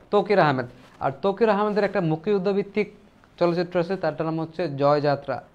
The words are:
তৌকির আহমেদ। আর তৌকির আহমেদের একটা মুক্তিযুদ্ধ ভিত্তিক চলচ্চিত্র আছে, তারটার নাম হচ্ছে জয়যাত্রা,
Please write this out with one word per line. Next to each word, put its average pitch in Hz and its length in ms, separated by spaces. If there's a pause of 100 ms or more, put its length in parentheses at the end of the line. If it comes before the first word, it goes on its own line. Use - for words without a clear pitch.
(120)
তৌকির 196 280
আহমেদ। 135 260 (340)
আর 135 120 (100)
তৌকির 202 280
আহমেদের 208 340
একটা 196 180
মুক্তিযুদ্ধ 175 500
ভিত্তিক 202 400 (480)
চলচ্চিত্র 175 400
আছে, 180 160
তারটার 160 300
নাম 160 140
হচ্ছে 160 300
জয়যাত্রা, 143 760 (120)